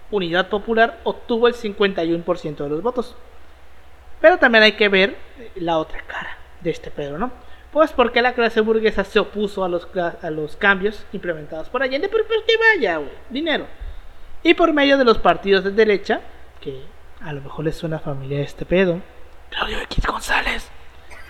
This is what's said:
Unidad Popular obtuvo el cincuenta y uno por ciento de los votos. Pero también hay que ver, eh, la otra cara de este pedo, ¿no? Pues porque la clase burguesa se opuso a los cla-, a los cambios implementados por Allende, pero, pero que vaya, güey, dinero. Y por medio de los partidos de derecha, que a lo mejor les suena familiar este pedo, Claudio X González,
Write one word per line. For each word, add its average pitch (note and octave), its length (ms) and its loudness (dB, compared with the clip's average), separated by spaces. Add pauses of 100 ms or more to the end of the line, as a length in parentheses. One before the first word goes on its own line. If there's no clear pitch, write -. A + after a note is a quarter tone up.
Unidad F#3 380 0
Popular A3+ 560 2
obtuvo A#3 460 0
el A#3+ 40 0
cincuenta G3+ 520 0
y E3 80 2
uno E3+ 100 -2
por E3+ 140 0
ciento D3+ 260 -6
de C#3+ 60 -4
los D3+ 120 -2
votos. B3 340 -4 (1040)
Pero F4 160 8
también A#3 260 6
hay G#3+ 80 8
que G#3+ 160 2
ver, G3 300 4 (200)
eh, A#3 200 -16
la E3+ 200 0
otra - 300 -4
cara - 300 -10 (240)
de E3 100 -2
este D#3 180 -8
pedo, D3 300 -8
¿no? B3 100 -2 (440)
Pues D4+ 180 4
porque A#3 320 0
la B3 100 2
clase A3+ 280 0
burguesa G#3+ 420 2
se G#3 160 0
opuso G3+ 440 -4
a F3+ 60 -2
los F3 220 -2
cla-, E3+ 320 -2
a E3 80 -6
los D#3 240 -6
cambios G3+ 560 2
implementados D#3+ 580 -8
por B3+ 140 -2
Allende, C4+ 260 -2
pero, G#4+ 180 2
pero A4 200 0
que A4+ 100 6
vaya, F4 400 4
güey, D3 140 -6 (180)
dinero. C4 380 -2 (760)
Y E4 140 6
por E4 180 4
medio C#4 240 6
de C4+ 60 4
los A3+ 160 6
partidos F#3 460 4
de G3 60 -2
derecha, G#3+ 500 2 (400)
que C3+ 200 -10 (400)
a E3 120 -8
lo C#3+ 80 -8
mejor C#3 240 -8
les D#3 100 0
suena D#3+ 240 -4
familiar C#3 420 -4
este - 240 -6
pedo, F3+ 360 4 (480)
Claudio - 320 -4
X - 260 0
González, - 640 -2 (600)